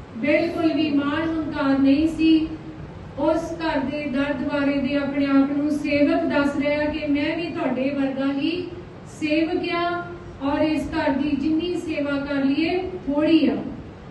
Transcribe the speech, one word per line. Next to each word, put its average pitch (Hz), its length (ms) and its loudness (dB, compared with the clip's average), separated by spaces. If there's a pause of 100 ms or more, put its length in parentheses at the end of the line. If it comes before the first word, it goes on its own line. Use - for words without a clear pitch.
(160)
ਬਿਲਕੁਲ 330 560 2
ਵੀ 285 180 2
ਮਾਣ 294 380 0
ਹੰਕਾਰ 294 500 0
ਨਹੀਂ 277 300 4
ਸੀ। 320 400 4 (680)
ਉਸ 320 340 0
ਘਰ 320 280 -2
ਦੇ 294 240 -4
ਦਰ 277 280 0
ਦੁਆਰੇ 285 480 0
ਦੇ 285 160 0
ਆਪਣੇ 277 300 0
ਆਪ 277 300 4
ਨੂੰ 294 140 0
ਸੇਵਕ 294 520 2
ਦੱਸ 285 340 2
ਰਿਹਾ 294 280 0
ਕਿ 302 220 -4
"ਮੈਂ 294 300 0
ਵੀ 339 140 -4
ਤੁਹਾਡੇ 269 400 -2
ਵਰਗਾ 277 420 -2
ਹੀ 320 340 -2 (540)
ਸੇਵਕ 330 500 0
ਆ, 349 340 -2 (380)
ਔਰ 285 180 0
ਇਸ 311 220 2
ਘਰ 320 280 0
ਦੀ 294 200 0
ਜਿੰਨੀ 320 460 0
ਸੇਵਾ 294 340 -4
ਕਰ 277 340 -2
ਲਈਏ, 330 340 2
ਥੋੜੀ 302 720 2
ਆ।" - 80 0 (540)